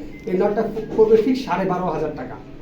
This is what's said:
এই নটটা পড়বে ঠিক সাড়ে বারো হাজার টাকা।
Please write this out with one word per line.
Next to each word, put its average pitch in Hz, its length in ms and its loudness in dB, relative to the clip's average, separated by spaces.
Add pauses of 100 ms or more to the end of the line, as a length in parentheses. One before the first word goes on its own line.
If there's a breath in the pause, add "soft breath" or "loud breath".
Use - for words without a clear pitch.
(300 loud breath)
এই 180 120 0
নটটা 208 200 2 (340)
পড়বে 220 200 8 (100)
ঠিক 262 100 4 (100)
সাড়ে 180 260 -2
বারো 180 140 -2 (100)
হাজার 151 240 -2
টাকা। 127 160 -10 (260)